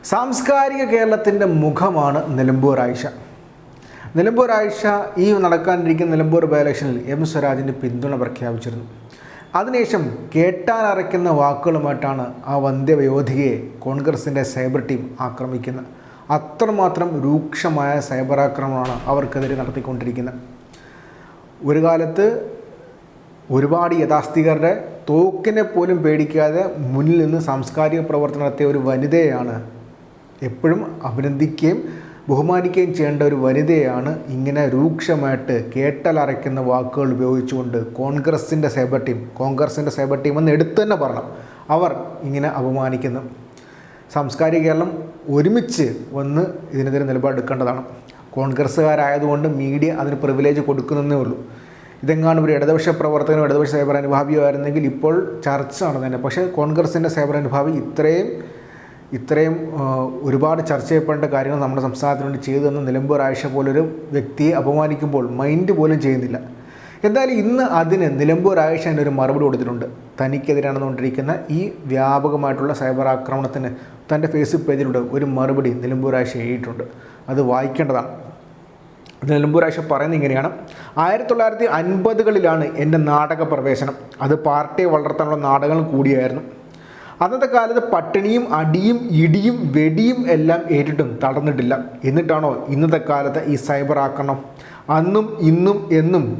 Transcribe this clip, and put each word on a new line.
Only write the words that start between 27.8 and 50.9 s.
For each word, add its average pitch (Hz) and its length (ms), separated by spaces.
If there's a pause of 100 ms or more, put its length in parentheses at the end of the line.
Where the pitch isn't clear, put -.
പ്രവർത്തനം 147 360
നടത്തിയ 143 260
ഒരു 139 160
വനിതയാണ്, 131 680 (960)
എപ്പോഴും 180 320 (280)
അഭിനന്ദിക്കുകയും 143 680 (520)
ബഹുമാനിക്കുകയും 180 680
ചെയ്യേണ്ട 147 320
ഒരു 143 160
വനിതയാണ് 139 680 (220)
ഇങ്ങനെ 139 280 (120)
രൂക്ഷമായിട്ട് 139 800 (200)
കേട്ടലറയ്ക്കുന്ന 143 840 (100)
വാക്കുകൾ 127 460
ഉപയോഗിച്ചുകൊണ്ട് 127 600 (200)
കോൺഗ്രസിൻ്റെ 147 760
സൈബർ 127 320
ടീം, 117 120 (220)
കോൺഗ്രസിൻ്റെ 143 560
സൈബർ 135 280
ടീം 147 160
എന്ന് 160 160
എടുത്തു 160 260
തന്നെ 208 200
പറയണം, 120 240 (500)
അവർ 175 140 (380)
ഇങ്ങനെ 143 200 (100)
അപമാനിക്കുന്നു. 131 640 (920)
സാംസ്കാരിക 160 520
കേരളം 160 240 (460)
ഒരുമിച്ച് 190 500 (320)
വന്ന് 147 260 (300)
ഇതിനെതിരെ 135 360
നിലപാടെടുക്കേണ്ടതാണ്. 127 760 (520)
കോൺഗ്രസ്സുകാരായതുകൊണ്ട് 147 1120 (120)
മീഡിയ 143 320 (100)
അതിന് 139 220
പ്രിവിലേജ് 139 440
കൊടുക്കുന്നതേ 143 560